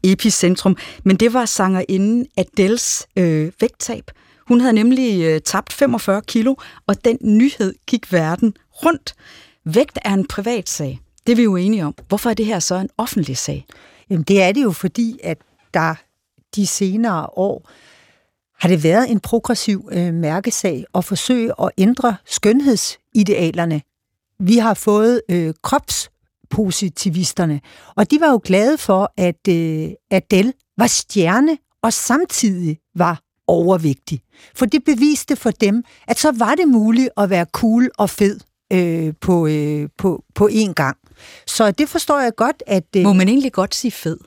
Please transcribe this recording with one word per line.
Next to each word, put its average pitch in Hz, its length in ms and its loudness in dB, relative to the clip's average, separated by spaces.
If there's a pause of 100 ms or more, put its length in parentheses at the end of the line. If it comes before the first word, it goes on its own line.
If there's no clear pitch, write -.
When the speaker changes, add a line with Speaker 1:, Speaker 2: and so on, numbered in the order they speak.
Speaker 1:
epicentrum. 190 720 2 (260)
Men 190 120 4
det 226 180 2
var 247 120 0
sangerinden 196 800 0 (120)
Adèles, - 640 -2 (100)
øh, 165 360 0 (100)
vægttab. - 500 -6 (360)
Hun 240 140 4
havde 247 120 4
nemlig, 226 500 2
øh, 160 180 0
tabt - 320 -6
femogfyrre 220 480 0
kilo, 233 340 -2 (320)
og 202 180 -4
den 240 160 2
nyhed 220 520 2 (140)
gik - 260 -4
verden 175 400 0 (320)
rundt. - 280 -2 (520)
Vægt 220 400 0
er 202 80 0
en 196 140 0
privatsag. 190 720 -6 (280)
Det 233 40 4
er 240 40 6
vi 240 80 4
jo 208 120 2
enige 185 300 0
om. 147 100 -6 (120)
Hvorfor 208 220 -2
er 226 40 -2
det 220 120 -2
her 214 140 -2
så 180 160 -4
en 190 220 -6
offentlig 160 400 -4
sag? 143 280 -8 (440)
Speaker 2:
Jamen, 170 140 -2
det 196 180 4
er 185 100 4
det 262 120 0
jo, 220 80 0
fordi 226 520 -6
at 165 140 -6 (360)
der 160 220 -2 (600)
de 202 120 0
senere 196 600 -2 (100)
år 190 320 -4 (880)
har 170 100 2
det 170 140 2
været 214 280 2
en 214 80 2
progressiv, 220 720 -4
øh, 175 220 -2
mærkesag 170 720 -4 (100)
at 180 100 -2
forsøge 233 560 -2
at - 160 -2
ændre 233 380 2 (100)
skønhedsidealerne. 190 1600 0 (580)
Vi 202 180 4
har 226 160 2
fået, 220 560 2
øh, 170 240 -2 (100)
kropspositivisterne, - 2000 -4 (340)
og - 160 0
de 302 80 4
var 311 120 4
jo 233 120 2
glade 214 340 2
for, 196 400 0
at, 180 320 -2
øh, 160 400 -2 (220)
Adele 196 420 2 (240)
var 240 100 2
stjerne 226 680 0 (240)
og 226 120 -2
samtidig 190 840 -2 (180)
var 170 260 -2 (260)
overvægtig. 170 760 0 (340)
For 254 100 0
det 254 180 0
beviste 294 520 0
for - 160 -2
dem, 214 320 0 (240)
at 226 120 -2
så 302 120 2
var 233 240 0
det 349 120 2
muligt 233 500 4
at 202 120 0
være 175 160 0
cool 233 520 0
og 208 120 0
fed, 202 300 0 (340)
øh, 165 480 0
på, 170 260 2
øh, 151 500 -2
på, 185 260 -4 (120)
på 208 160 2
én 214 220 0
gang. 139 240 -2 (500)
Så 214 240 0
det 294 180 -2
forstår 302 300 -2
jeg 240 160 -2
godt, 254 320 -2
at, 190 160 0 (140)
øh 185 60 4
Speaker 1:
Må 202 100 4
man 185 160 4
egentlig 262 220 2
godt - 240 -4
sige 233 160 -4
fed? - 360 -8